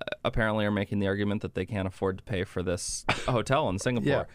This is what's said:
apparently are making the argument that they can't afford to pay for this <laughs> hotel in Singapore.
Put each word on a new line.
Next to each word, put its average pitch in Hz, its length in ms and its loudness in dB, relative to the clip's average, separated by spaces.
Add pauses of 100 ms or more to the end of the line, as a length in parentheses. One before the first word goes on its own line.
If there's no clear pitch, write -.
(240)
apparently 110 420 2
are 104 40 2
making 101 280 0
the 98 80 2
argument 101 360 2
that - 120 -8
they 92 100 0
can't 95 240 -2
afford 95 300 0
to - 60 -16
pay 95 200 -2
for 95 180 -4
this - 440 -4
<laughs> - 200 0
hotel 127 440 2
in 90 80 -2
Singapore. 123 300 0 (260)